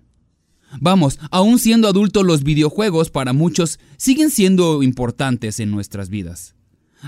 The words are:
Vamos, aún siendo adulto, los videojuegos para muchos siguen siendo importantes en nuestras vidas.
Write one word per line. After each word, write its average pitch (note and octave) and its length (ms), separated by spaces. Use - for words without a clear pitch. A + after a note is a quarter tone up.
Vamos, D#3 400
aún G#3 280
siendo A3+ 280
adulto, G3+ 360
los D#3+ 200
videojuegos D#3+ 680
para B2+ 240
muchos E3 460
siguen D4 320
siendo F3+ 540
importantes B2 760
en G#2+ 120
nuestras G2+ 380
vidas. F2+ 460